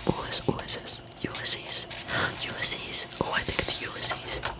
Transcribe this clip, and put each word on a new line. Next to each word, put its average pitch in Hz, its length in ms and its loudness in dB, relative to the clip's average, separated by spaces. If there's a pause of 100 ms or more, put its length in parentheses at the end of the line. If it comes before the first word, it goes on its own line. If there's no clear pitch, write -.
Ulysses, - 400 0
Ulysses, - 520 0 (220)
Ulysses, - 680 2 (560)
Ulysses. - 640 0 (140)
Oh, - 140 0
I - 60 2
think - 180 -4
it's - 220 6
Ulysses. - 600 0 (180)